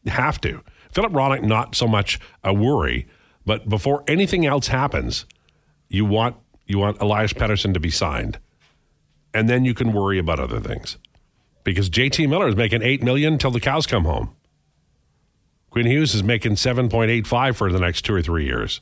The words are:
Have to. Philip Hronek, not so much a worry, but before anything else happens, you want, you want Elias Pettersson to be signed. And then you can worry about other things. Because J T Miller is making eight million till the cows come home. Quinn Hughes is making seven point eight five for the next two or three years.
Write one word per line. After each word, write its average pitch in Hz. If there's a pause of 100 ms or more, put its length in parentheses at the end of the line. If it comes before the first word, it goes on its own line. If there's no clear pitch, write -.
Have 127
to. - (300)
Philip 208
Hronek, 135
not 110
so 120
much 101 (240)
a 95
worry, 95 (360)
but 107
before 135
anything 175
else 139
happens, 127 (640)
you 101
want, 110 (300)
you 98
want 101
Elias 104
Pettersson 101
to 85
be 80
signed. - (960)
And 113
then 127
you 120
can 117
worry 98
about 80
other 57
things. - (680)
Because 95
J 123
T 151
Miller 160
is 101
making 113
eight 123
million 143
till 135
the 120
cows 147
come 92
home. 57 (1300)
Quinn 117
Hughes 139
is 104
making 107
seven 123
point 113
eight 117
five 127
for 98
the 92
next 87
two 104
or 87
three 78
years. 55